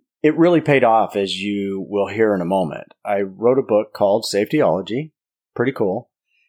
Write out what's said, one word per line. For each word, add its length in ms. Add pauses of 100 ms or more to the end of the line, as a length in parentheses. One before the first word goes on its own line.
(220)
it 160
really 220
paid 240
off, 320
as 240
you 480
will 180
hear 300
in 40
a 40
moment. 500 (100)
I 180
wrote 360
a 40
book 300
called 400
Safetyology, 760 (460)
pretty 160
cool, 380 (380)